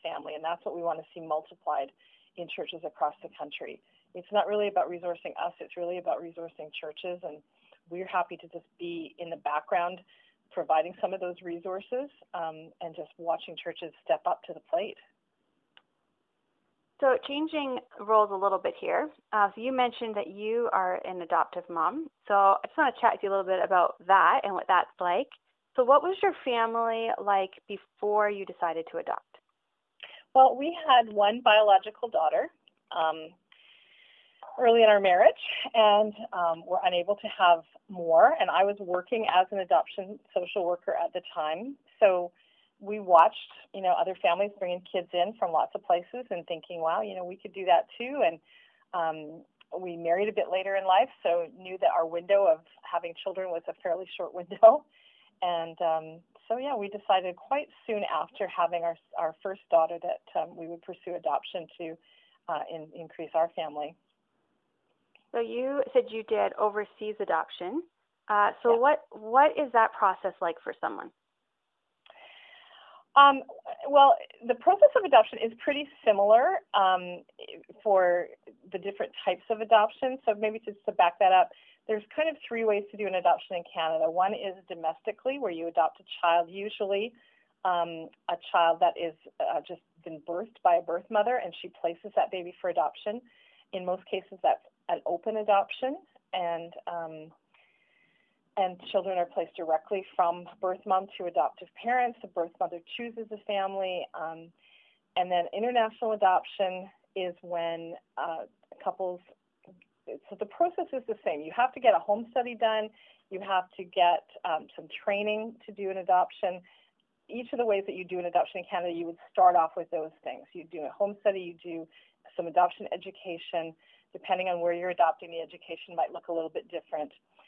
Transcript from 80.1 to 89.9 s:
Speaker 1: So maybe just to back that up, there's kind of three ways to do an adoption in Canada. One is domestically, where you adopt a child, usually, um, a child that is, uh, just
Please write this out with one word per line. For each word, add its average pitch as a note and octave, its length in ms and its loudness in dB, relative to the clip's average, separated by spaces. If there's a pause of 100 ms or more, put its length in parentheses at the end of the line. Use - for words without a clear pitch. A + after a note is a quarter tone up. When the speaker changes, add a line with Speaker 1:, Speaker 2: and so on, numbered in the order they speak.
Speaker 1:
So A3 100 2
maybe G#3+ 240 -4
just G#3 260 -16
to G3+ 80 -4
back F3 260 2
that F#3+ 140 6
up, F#3 180 6 (360)
there's G#3+ 180 -2 (100)
kind D#4 140 -2
of D4+ 80 -6 (100)
three A3+ 180 -4
ways G#3 260 2
to G#3+ 60 -20
do G3+ 100 -6
an F#3 100 -2
adoption F3+ 400 0
in F3 160 -8
Canada. D#3+ 380 -2
One F#3 220 0
is G3 220 -8 (140)
domestically, F#3+ 680 -6
where A#3+ 120 -4
you E3 160 -6
adopt E3+ 340 0
a F#3 40 -20 (160)
child, E3+ 280 2
usually, G3+ 640 -6 (520)
um, E3+ 440 -2 (200)
a F3 80 -4 (160)
child E3 280 4
that E3+ 160 4
is, E3+ 180 -6 (260)
uh, D#3+ 200 -2
just E3 220 -14 (220)